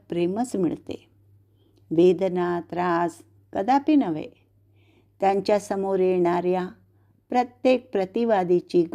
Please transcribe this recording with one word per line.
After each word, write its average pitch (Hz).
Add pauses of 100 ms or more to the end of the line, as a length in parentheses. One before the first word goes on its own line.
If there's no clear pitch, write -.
प्रेमच 190
मिळते, - (800)
वेदना, 175
त्रास 170 (340)
कदापि 269
नव्हे. 175 (720)
त्यांच्यासमोर 196
येणाऱ्या 180 (600)
प्रत्येक 247
प्रतिवादीची 185 (120)